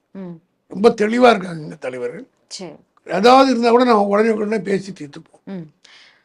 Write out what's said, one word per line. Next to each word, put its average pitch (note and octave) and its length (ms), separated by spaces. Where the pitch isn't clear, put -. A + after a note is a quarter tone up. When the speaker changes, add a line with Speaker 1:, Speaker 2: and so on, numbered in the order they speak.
Speaker 1:
ம். F3 280
Speaker 2:
ரொம்ப G3+ 200
தெளிவா A#3 420
இருக்காங்க F3 320
எங்க E3 120
தலைவர்கள். B2+ 520
Speaker 1:
சரி. F3+ 220
Speaker 2:
ஏதாவது B3 460
இருந்தா A#3 200
கூட B3 140
நாங்க A3 180
உடனே G3+ 260
உடனே G#3+ 300
பேசி F#3+ 340
தீர்த்துப்போம். D3+ 520
Speaker 1:
ம். E3+ 280